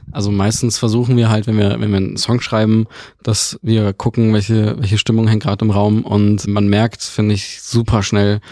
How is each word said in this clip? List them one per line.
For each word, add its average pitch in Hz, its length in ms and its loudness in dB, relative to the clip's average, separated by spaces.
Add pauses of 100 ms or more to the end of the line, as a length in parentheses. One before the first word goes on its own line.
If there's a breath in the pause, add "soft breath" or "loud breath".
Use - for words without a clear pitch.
(120 loud breath)
also 104 200 -4
meistens 107 480 0
versuchen 120 380 0
wir 117 120 4
halt, 107 160 0
wenn 107 120 0
wir, 104 220 0
wenn 107 120 -2
wir 98 60 2
einen 98 200 -4
Song 117 240 -2
schreiben, 110 460 0 (340 loud breath)
dass - 400 -4
wir 110 320 0
gucken, 113 400 0
welche, 107 480 0
welche 107 160 0
Stimmung 113 300 0
hängt 107 160 2
gerade 196 200 -2
im 107 80 2
Raum. 104 320 2
Und 104 440 2
man 104 200 0
merkt, 104 360 0
finde 107 320 -2
ich, - 260 -8
super 117 400 0
schnell, 101 400 0 (100)